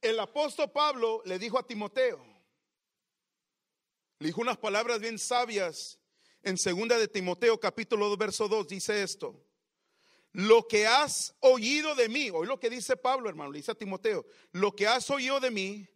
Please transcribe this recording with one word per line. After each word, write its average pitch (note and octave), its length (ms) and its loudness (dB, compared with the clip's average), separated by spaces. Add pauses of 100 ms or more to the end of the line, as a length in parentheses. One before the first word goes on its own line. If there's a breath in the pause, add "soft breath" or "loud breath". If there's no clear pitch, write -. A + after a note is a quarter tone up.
El A3 180 2
apóstol D4 500 -2
Pablo B3+ 540 0
le F#3 140 -4
dijo G#3+ 200 -2
a F3 80 -4
Timoteo, G#3+ 580 -2 (1900)
le D3+ 80 -4
dijo D3+ 140 -2
unas A#3+ 180 0
palabras A3 420 0
bien A3+ 180 -6
sabias G#3+ 800 -4 (440 soft breath)
en F#3 160 -2
segunda A3 400 2
de A3 100 2
Timoteo G3+ 500 2
capítulo G#3 500 -2
dos, G3+ 100 -2
verso G#3 280 -2
dos, G3+ 220 -2
dice G3+ 340 -2
esto: D#3 400 -8 (920 soft breath)
"Lo A3 360 6
que G#3+ 180 4
has C4+ 540 2
oído C4+ 540 4
de B3 140 4
mí", B3+ 220 -2
oí E3 160 -2
lo C4 140 -4
que A#3 100 -2
dice B3+ 260 -4
Pablo, B3+ 320 -2
hermano, D3+ 220 -10
le D3 80 -12
dice D3+ 140 -8
a - 20 -2
Timoteo, G3 520 -4 (260 loud breath)
lo G3 240 0
que G3+ 100 2
has A#3+ 240 2
oído C4+ 300 0
de B3+ 100 0
mí G3+ 460 -6